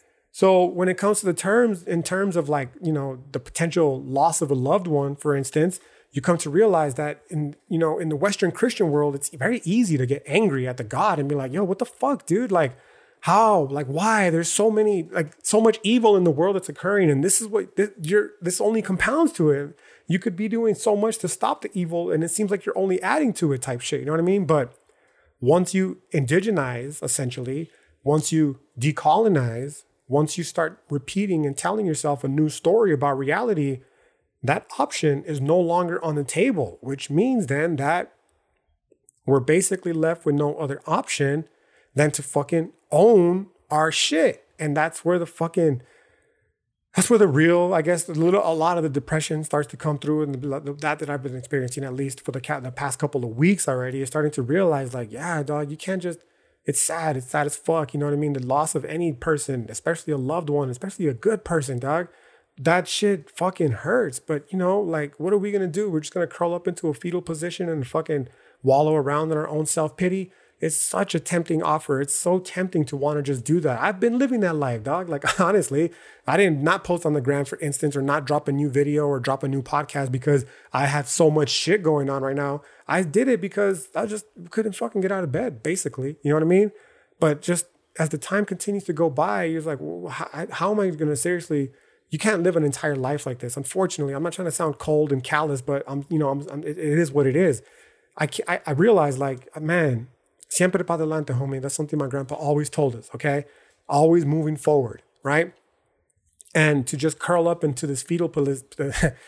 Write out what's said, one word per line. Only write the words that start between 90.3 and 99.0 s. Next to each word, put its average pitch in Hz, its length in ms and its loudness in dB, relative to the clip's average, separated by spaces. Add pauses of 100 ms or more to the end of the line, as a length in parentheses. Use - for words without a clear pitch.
how 185 200 -2
am 214 80 0
I 196 100 2
gonna 151 260 -2
seriously?" 151 560 -2 (380)
You 156 80 -4
can't 208 240 0
live 175 140 2
an 160 80 2
entire 147 320 0
life 135 300 -4
like 127 140 -8
this. 123 180 -8
Unfortunately, 143 560 -2
I'm 139 100 -4
not 170 80 -2
trying 185 140 -6
to 160 60 -2
sound 156 280 -2
cold 151 320 2
and 131 100 0
callous, 147 400 -2
but 139 260 -4
I'm, 139 220 -6
you 160 80 0
know, 147 120 2
I'm, 143 200 -4
I'm, 143 140 -10
it, 151 140 -8
it 151 200 0
is 165 140 2
what 139 160 4
it 131 80 2
is. 156 260 2 (540)
I 151 120 -2
ca-, - 200 -6
I, 175 180 -2
I 156 60 -4
realize, 151 460 4